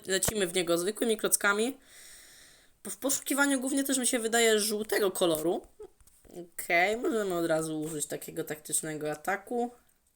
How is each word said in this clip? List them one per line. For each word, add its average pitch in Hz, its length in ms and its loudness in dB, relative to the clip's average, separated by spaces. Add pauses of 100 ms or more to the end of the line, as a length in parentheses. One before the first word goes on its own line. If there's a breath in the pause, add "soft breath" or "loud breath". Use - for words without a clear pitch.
lecimy 190 420 0
w 165 60 -6
niego 170 240 2
zwykłymi 214 400 0
klockami. 208 640 2 (1040 soft breath)
Po-, 208 60 -14
w - 80 -10
poszukiwaniu 277 640 0
głównie 269 240 -2
też 269 140 0
mi 247 100 0
się 254 120 0
wydaje 226 400 4
żółtego 214 520 0
koloru. 175 500 0 (680)
Okej, 180 680 0
możemy 220 380 0
od 170 100 0
razu 160 360 0
użyć 151 240 -4
takiego 160 380 -8
taktycznego 151 680 -6
ataku. 233 600 -4 (440)